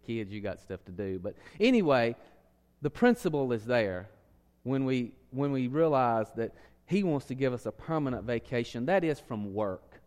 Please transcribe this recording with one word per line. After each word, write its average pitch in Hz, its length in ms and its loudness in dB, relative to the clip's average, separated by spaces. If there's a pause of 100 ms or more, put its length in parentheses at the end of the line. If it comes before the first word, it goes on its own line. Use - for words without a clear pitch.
Kids, 113 240 -6
you 104 100 -10
got 98 200 -6
stuff - 240 -12
to 98 80 -14
do. 95 260 -4
But 92 160 -8 (240)
anyway, 151 560 4 (680)
the 139 80 0
principle 156 640 2
is 110 120 -2
there 101 460 0 (520)
when 135 220 0
we, 127 280 0 (180)
when 139 200 -2
we 131 160 0
realize 131 600 2 (100)
that 113 180 -4 (300)
he 196 180 0
wants 151 240 0
to 127 80 -6
give 131 180 0
us 117 120 -8
a 107 80 -4
permanent 135 520 -4
vacation. 120 600 -4
That 185 160 2
is 151 160 0
from 104 360 -8
work. 101 520 -4